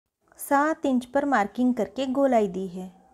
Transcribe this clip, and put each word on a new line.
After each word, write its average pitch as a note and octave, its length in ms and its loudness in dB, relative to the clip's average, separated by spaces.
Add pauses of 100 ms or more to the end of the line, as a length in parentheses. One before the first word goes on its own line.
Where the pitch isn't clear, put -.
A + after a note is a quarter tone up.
(400)
सात D4+ 460 0
इंच B3+ 200 0
पर C#4+ 220 -2
मार्किंग B3 480 2
करके A#3+ 320 -4
गोलाई B3+ 420 2
दी F#3 200 -8
है। F#3 220 -14 (220)